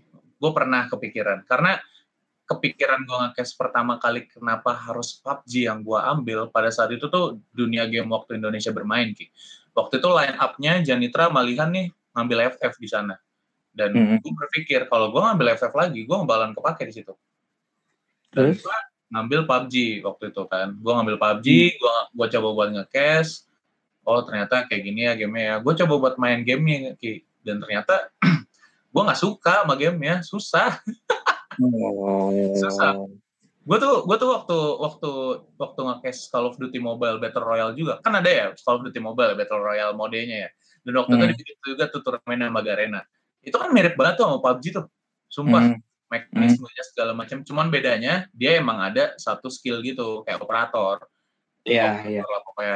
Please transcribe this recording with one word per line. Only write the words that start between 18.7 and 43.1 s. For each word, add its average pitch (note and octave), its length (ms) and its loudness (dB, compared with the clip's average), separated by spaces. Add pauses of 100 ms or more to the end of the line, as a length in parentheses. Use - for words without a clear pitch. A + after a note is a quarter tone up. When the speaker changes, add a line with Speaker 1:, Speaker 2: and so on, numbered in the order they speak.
Speaker 1:
ngambil A#2 240 0 (100)
pub B2+ 220 2
G B2 40 -2 (280)
waktu G2 260 -6
itu F#2+ 160 -8
kan. F#2+ 220 -4 (100)
Gua A#2 220 0
ngambil G#2+ 180 0
pub G#2+ 240 2
G, B2 60 -2
Speaker 2:
Hmm. E3+ 320 6
Speaker 1:
gua, A#2 160 2 (180)
gua A#2 160 0
coba A2 240 0
buat G#2 220 2
nge-cast. D#3 720 0 (560)
Oh, A#2 180 2
ternyata A#2 460 0
kayak G2+ 160 -4
gini G#2+ 240 -2
ya A#2 80 2
game-nya A2 320 -4
ya. G#2+ 160 0
Gua D3 100 4
coba D#3+ 240 2
buat C3 220 2
main A#2+ 240 2
game-nya, C3 560 0
Ki. A2 240 -8 (180)
Dan G#2 220 -6
ternyata G#2+ 580 -2
<clears throat> E3+ 260 4 (460)
gua F#3+ 160 2
nggak - 160 0
suka G3+ 400 2
sama C3+ 140 0
game-nya, E3+ 420 0
susah. G3 540 0 (100)
<laughs> - 460 -4 (300)
Speaker 2:
Oh. G2 960 2
Speaker 1:
Susah. G2 400 2 (640)
Gua F3+ 160 2
tuh, C4 320 2
gua A3 80 4
tuh B3+ 160 2
waktu, F3+ 240 -2 (240)
waktu, D3+ 300 -6 (420)
waktu - 320 -10
nge-cast B2+ 480 -8
Call B2 160 0
of B2 80 -14
Duty B2+ 240 -8
Mobile A#2 400 -2
Battle A2+ 240 -4
Royale A2+ 320 0
juga, D#3 240 -4
kan G#3+ 160 0
ada F3+ 80 2
ya C#3+ 200 4 (120)
Call B2 240 0
of B2+ 80 -10
Duty A#2+ 80 -10
Mobile A2+ 400 0
Battle G#2 240 -2
Royale G#2 320 -2
modenya A2 560 -6
ya. - 0 - (320)
Dan B2 160 -2
waktu B2 160 2
Speaker 2:
Hmm. A#2 160 6
Speaker 1:
itu A#2 80 2
dibikin - 200 -18 (200)
juga D3+ 160 0
tuh - 80 -6
turnamen A#2+ 480 -4
sama A2+ 160 -2
Garena. G#2 400 -2 (400)